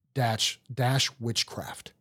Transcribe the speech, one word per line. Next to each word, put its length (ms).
dash, 460
dash 460
witchcraft. 800